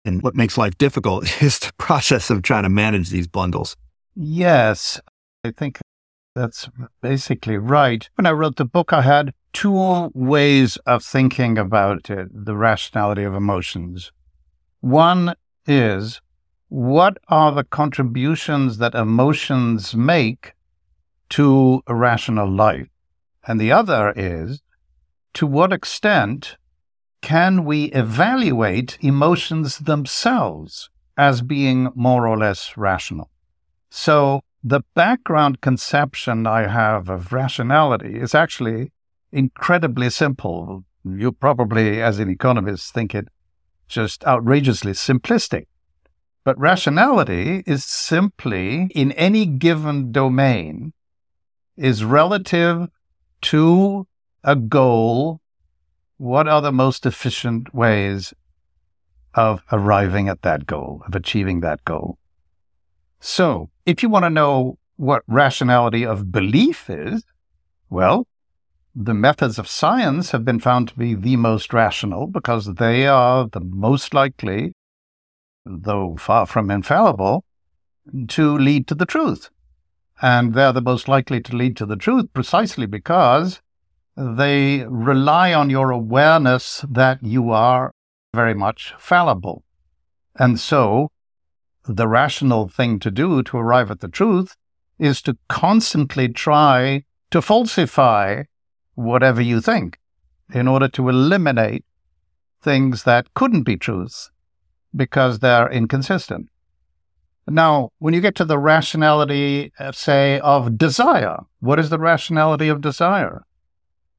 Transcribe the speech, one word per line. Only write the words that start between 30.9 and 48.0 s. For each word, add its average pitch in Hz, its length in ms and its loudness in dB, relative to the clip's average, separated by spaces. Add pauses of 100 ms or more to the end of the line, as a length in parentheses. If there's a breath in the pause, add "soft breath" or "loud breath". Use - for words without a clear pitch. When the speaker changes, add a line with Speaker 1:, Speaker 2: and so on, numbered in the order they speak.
Speaker 2:
as 139 260 2
being 127 520 0
more 123 320 2
or 110 120 0
less 104 380 -4
rational? 95 540 -4 (600)
So 139 520 2 (200)
the 139 200 0 (120)
background 160 640 2
conception 131 840 -2
I 110 220 0
have 107 400 0
of 90 240 -8
rationality 127 840 -2
is 120 160 -4
actually 127 580 -2 (400)
incredibly 135 800 -2
simple. 95 760 -6 (200)
You 98 280 -4
probably, 113 720 0
as 110 160 0
an 104 100 -2
economist, 101 640 -2
think 113 220 -6
it 104 140 -8 (600)
just - 360 -6
outrageously 123 680 0
simplistic. - 720 -2 (800)
But 131 140 -2
rationality 175 1080 2
is 143 180 -2
simply, 160 1080 -2